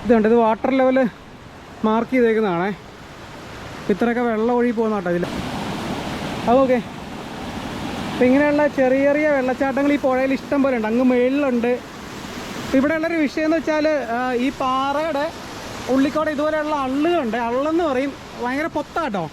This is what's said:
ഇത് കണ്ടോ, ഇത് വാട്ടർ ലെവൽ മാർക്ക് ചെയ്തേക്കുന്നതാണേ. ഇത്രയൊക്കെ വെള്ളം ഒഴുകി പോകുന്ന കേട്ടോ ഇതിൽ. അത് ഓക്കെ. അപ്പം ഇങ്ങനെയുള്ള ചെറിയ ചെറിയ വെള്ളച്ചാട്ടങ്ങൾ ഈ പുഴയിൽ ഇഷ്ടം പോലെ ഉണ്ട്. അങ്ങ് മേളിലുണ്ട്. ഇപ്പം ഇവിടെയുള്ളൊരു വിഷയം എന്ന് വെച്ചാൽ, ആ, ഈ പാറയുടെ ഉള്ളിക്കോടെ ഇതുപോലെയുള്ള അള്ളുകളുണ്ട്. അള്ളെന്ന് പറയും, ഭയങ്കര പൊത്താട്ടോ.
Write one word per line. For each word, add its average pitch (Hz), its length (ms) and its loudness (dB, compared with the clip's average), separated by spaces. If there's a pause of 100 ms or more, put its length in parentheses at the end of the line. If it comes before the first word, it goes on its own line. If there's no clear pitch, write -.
ഇത് 208 100 4
കണ്ടോ, 220 160 6
ഇത് 233 120 6
വാട്ടർ 220 360 2
ലെവൽ 262 200 4 (880)
മാർക്ക് 226 240 2
ചെയ്തേക്കുന്നതാണേ. 220 600 2 (1200)
ഇത്രയൊക്കെ 233 380 0
വെള്ളം 226 280 0
ഒഴുകി 240 200 2
പോകുന്ന 220 180 0
കേട്ടോ 180 180 -2
ഇതിൽ. 175 120 0 (1200)
അത് 233 140 6
ഓക്കെ. 254 160 4 (1300)
അപ്പം - 160 2
ഇങ്ങനെയുള്ള 294 380 4 (120)
ചെറിയ 262 300 4
ചെറിയ 302 280 2
വെള്ളച്ചാട്ടങ്ങൾ 269 600 0
ഈ - 100 -2
പുഴയിൽ 262 320 2
ഇഷ്ടം 285 240 0
പോലെ 262 140 2
ഉണ്ട്. 214 160 0
അങ്ങ് 247 200 2
മേളിലുണ്ട്. 254 600 2 (920)
ഇപ്പം - 140 2
ഇവിടെയുള്ളൊരു 320 480 0
വിഷയം 311 180 -2
എന്ന് 311 120 2
വെച്ചാൽ, 311 320 0 (280)
ആ, 254 160 -2 (140)
ഈ - 20 0 (140)
പാറയുടെ 277 640 0 (720)
ഉള്ളിക്കോടെ 302 340 2
ഇതുപോലെയുള്ള 302 440 0 (120)
അള്ളുകളുണ്ട്. 277 520 0 (120)
അള്ളെന്ന് 311 340 0
പറയും, 277 280 0 (300)
ഭയങ്കര 262 240 -2 (120)
പൊത്താട്ടോ. 247 540 -4